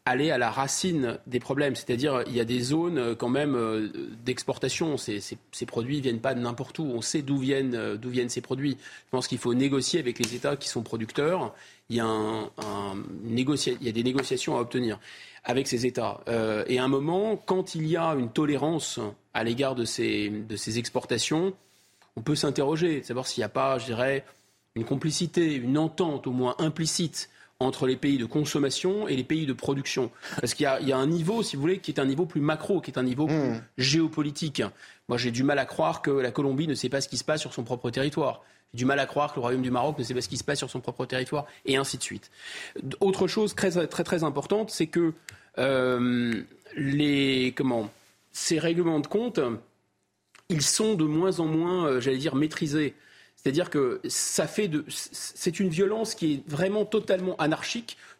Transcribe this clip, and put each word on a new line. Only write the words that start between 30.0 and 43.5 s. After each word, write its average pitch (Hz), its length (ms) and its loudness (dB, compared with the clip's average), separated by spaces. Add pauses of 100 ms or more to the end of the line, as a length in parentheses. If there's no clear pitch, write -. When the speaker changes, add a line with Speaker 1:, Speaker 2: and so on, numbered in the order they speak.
Speaker 1:
Parce 123 140 0
qu'il 147 100 0
y - 20 4
a, 135 140 2
il 139 80 -2
y 135 40 4
a 131 60 4
un 135 80 4
niveau, 170 360 2
si - 140 -4
vous 139 60 -4
voulez, 180 160 2
qui 160 140 -6
est 156 80 -2
un 143 40 2
niveau 139 220 2
plus 160 140 -2
macro, 156 400 2
qui - 100 -8
est 127 80 -6
un 127 40 0
niveau 127 240 0
plus 156 100 2
Speaker 2:
Mmh. 120 260 0 (160)
Speaker 1:
géopolitique. 147 840 2 (460)
Moi, 123 100 0
j'ai 120 120 0
du 123 140 0
mal 143 140 4
à 135 60 2
croire 160 380 0
que 147 80 2
la 131 200 2
Colombie 139 360 0
ne 147 80 0
sait 127 140 -2
pas 135 120 -2
ce - 80 -4
qui - 80 -8
se - 80 -4
passe 156 160 0
sur 151 140 -8
son 131 80 -4
propre 123 280 -4
territoire. 135 520 -2 (320)
J'ai 117 40 -8
du 123 60 0
mal 139 140 4
à 135 80 2
croire 147 260 0
que - 40 -8
le 131 60 -2
Royaume 127 200 2
du 127 80 -2
Maroc 131 280 0
ne 127 60 -2
sait 123 100 -4
pas 123 60 -2
ce - 80 -4
qui 135 80 -8
se - 80 -8
passe 147 140 -2
sur 131 100 -4
son 131 120 -6
propre 127 260 -6
territoire, 135 400 -4 (180)
et 135 120 4
ainsi 139 200 0
de 127 60 -10
suite. - 280 -8 (680)
Autre 190 260 4
chose 208 280 0